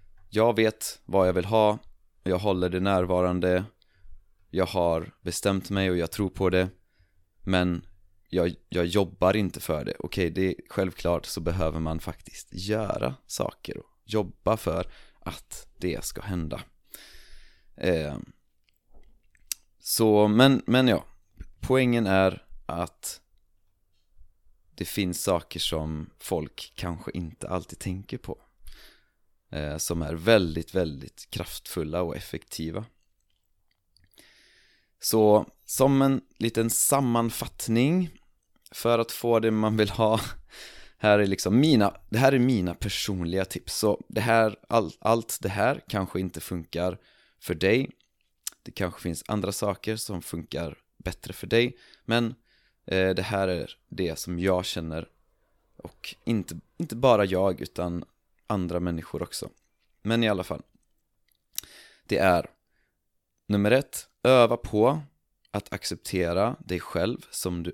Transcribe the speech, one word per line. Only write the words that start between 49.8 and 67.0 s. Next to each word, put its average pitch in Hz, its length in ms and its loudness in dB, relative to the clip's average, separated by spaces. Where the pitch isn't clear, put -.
som 98 260 -8
funkar 80 560 -8
bättre - 360 -10
för - 140 -12
dig, 120 300 2
men, 117 300 0
eh, 92 280 2
det 95 80 -2
här 98 260 -2
är 85 220 -4
det 85 300 -4
som 90 200 -6
jag 92 260 2
känner, 80 440 -8
och - 380 -16
inte, 98 360 -4
inte 147 200 -6
bara 117 280 6
jag 95 360 0
utan 87 440 -6
andra 90 340 -2
människor 87 420 -4
också. - 280 -10
Men 117 220 0
i 110 40 2
alla 95 160 0
fall, - 180 -8
det - 120 0
är 87 320 4
nummer 104 220 2
ett, - 380 0
öva 120 340 6
på 123 440 2
att - 220 -8
acceptera 95 880 -2
dig 90 200 -4
själv - 500 -4